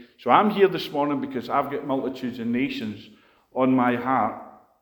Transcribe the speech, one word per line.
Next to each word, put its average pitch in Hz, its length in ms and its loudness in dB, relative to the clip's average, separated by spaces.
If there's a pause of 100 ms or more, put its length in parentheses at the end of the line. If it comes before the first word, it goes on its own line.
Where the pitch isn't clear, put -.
(180)
So 120 120 -2
I'm 190 200 6
here 185 180 6
this 165 220 -6
morning 143 300 -2
because 131 300 -6
I've 131 200 0
got - 160 -6
multitudes 127 520 -4
and 117 140 -4
nations 117 580 -4 (420)
on 131 220 2
my 120 220 4
heart, 120 440 -2 (420)